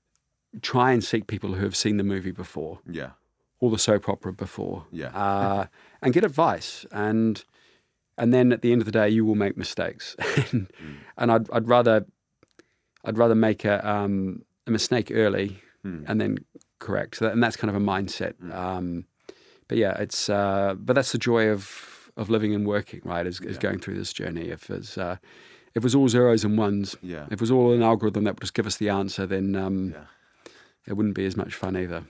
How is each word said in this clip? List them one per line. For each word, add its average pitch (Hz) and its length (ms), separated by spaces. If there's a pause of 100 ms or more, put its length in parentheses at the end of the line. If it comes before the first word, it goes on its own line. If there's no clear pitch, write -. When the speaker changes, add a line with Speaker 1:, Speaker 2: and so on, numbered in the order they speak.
(600)
Speaker 1:
try 127 300
and 117 120
seek 110 220
people 98 280
who 95 100
have 98 120
seen 107 220
the 101 60
movie 95 280
before. 87 460 (100)
Speaker 2:
Yeah. 73 240 (480)
Speaker 1:
Or 123 120
the 107 80
soap 104 280
opera 98 260
before. 95 580
Speaker 2:
Yeah. 76 160
Speaker 1:
Uh, 98 580 (340)
and 131 140
get 180 100
advice. 143 680
And, 107 520 (760)
and 120 140
then 127 200
at - 80
the 120 100
end 120 80
of 104 60
the 107 60
day, 107 180
you 110 160
will 107 80
make 104 240
mistakes. - 600
<laughs> - 320
And, 104 180
Speaker 2:
Mm. 76 260 (220)
Speaker 1:
and 120 140
I'd, 113 200
I'd 113 160
rather, 117 380 (1000)
I'd 110 140
rather 117 160
make 110 320
a, 104 240
um, 101 540 (240)
a 120 40
mistake 110 400
early 101 480 (240)
Speaker 2:
Mm. 82 240
Speaker 1:
and 107 140
then 104 160 (420)
correct. - 380
So 113 80
that, 104 80
and 117 80
that's 117 160
kind 107 120
of 101 60
a 101 80
mindset. 95 520
Speaker 2:
Mm. 87 180
Speaker 1:
Um, 90 520 (640)
but 117 120
yeah, 98 200
it's, - 300
uh, 98 480
but 113 160
that's 131 200
the 120 40
joy 113 320
of, - 680
of 107 140
living 107 240
and 104 140
working, 104 360
right? 87 220
Is, 90 160
is 92 140
Speaker 2:
Yeah. - 80
Speaker 1:
going 98 160
through 98 160
this 95 180
journey. 85 360
If 85 200
it's, 98 300
uh, 90 160 (580)
if - 40
it 110 60
was 123 120
all 139 140
zeros 117 360
and 107 140
ones, 101 420
Speaker 2:
Yeah. 82 240
Speaker 1:
if 90 80
it 104 80
was 113 80
all 123 240
an 120 80
algorithm 107 440
that 98 100
would - 60
just - 120
give 107 140
us 98 100
the 104 120
answer, 98 360
then, 95 300
um, 95 400
Speaker 2:
Yeah. 76 80 (840)
Speaker 1:
it - 80
wouldn't 104 220
be 98 100
as 95 120
much - 180
fun 95 220
either. 87 320